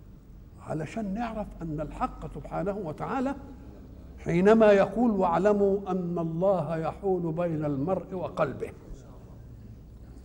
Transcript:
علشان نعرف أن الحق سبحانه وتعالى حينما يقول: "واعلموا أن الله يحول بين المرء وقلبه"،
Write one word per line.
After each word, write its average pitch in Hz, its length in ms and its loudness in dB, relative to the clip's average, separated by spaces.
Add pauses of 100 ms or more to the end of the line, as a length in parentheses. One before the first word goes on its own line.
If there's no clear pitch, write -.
(600)
علشان 185 540 -6
نعرف 220 320 -4 (160)
أن 160 180 -4
الحق 165 540 -6
سبحانه 165 440 -4
وتعالى 208 560 -4 (840)
حينما 208 540 8
يقول: 196 380 4
"واعلموا 196 800 4
أن 175 280 -2
الله 165 580 0
يحول 175 560 0
بين 165 320 0
المرء 151 500 -2
وقلبه"، 143 560 -2 (1500)